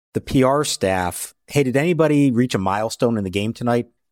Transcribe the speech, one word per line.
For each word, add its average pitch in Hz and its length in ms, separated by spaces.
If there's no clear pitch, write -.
the 107 80
P 131 220
R 139 200
staff, 92 680
"Hey, 143 160
did 127 120
anybody 151 560
reach 123 240
a 107 40
milestone 107 580
in 101 60
the 95 60
game 101 240
tonight?" 120 340